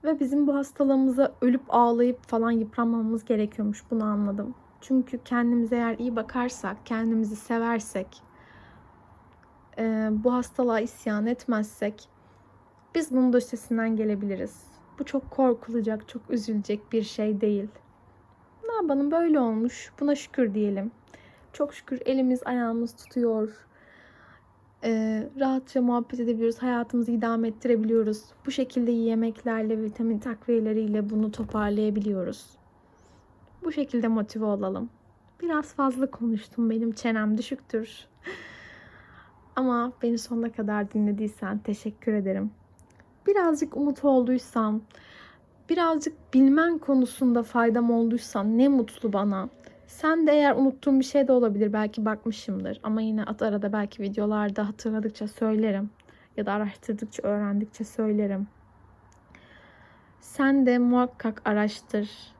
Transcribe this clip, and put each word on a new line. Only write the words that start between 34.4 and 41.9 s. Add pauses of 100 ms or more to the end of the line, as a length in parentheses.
olalım. (500)
Biraz
fazla
konuştum.
Benim
çenem
düşüktür. (1500)
Ama (100)
beni
sonuna
kadar
dinlediysen
teşekkür